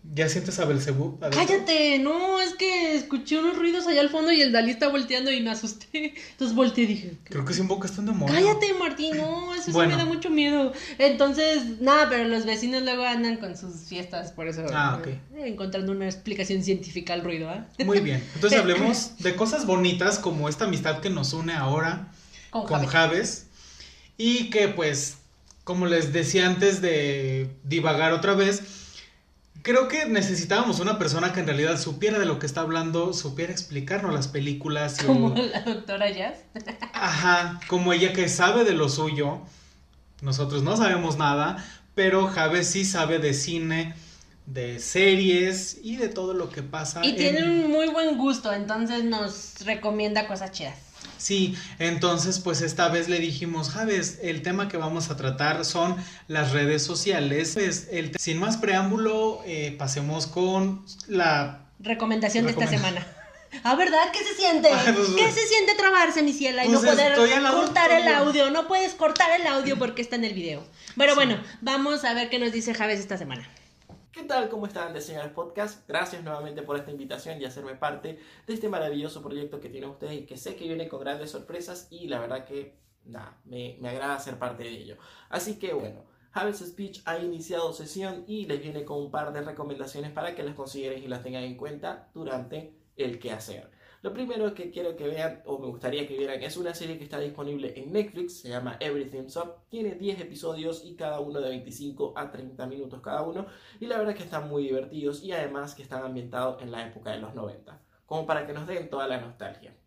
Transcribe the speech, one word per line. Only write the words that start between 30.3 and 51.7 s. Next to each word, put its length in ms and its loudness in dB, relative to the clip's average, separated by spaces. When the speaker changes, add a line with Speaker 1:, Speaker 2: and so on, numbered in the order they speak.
Speaker 1:
una 180 0
persona 360 0
que 80 -2
en 40 -2
realidad 320 2
supiera 400 0
de 80 2
lo 140 0
que 60 -6
está 160 -4
hablando, 520 0
supiera 380 -6
explicarnos 640 -4
las 160 -2
películas 760 -2
y 20 2
Speaker 2:
Como 300 6
Speaker 1:
el 160 0
Speaker 2:
la 100 -4
doctora 480 -2
Jazz. 260 -4
Speaker 1:
Ajá, 760 2
como 240 4
ella 220 4
que 160 2
sabe 340 4
de 80 6
lo 160 4
suyo. 520 -2
Nosotros 420 0
no 140 2
sabemos 400 2
nada, 460 2
pero 340 4
Javes 400 2
sí 180 0
sabe 340 2
de 140 2
cine, 640 -2
de 340 -8
series 1040 4
y 140 -6
de 120 0
todo 240 -4
lo 160 -4
que 140 -10
pasa 420 -4
Speaker 2:
Y 100 4
tiene 240 2
Speaker 1:
en 100 2
Speaker 2:
un 220 4
muy 180 4
buen 280 2
gusto, 360 0
entonces 500 -2
nos 520 -4
recomienda 640 0
cosas 240 -6
chidas. 260 -10
Speaker 1:
Sí, 380 2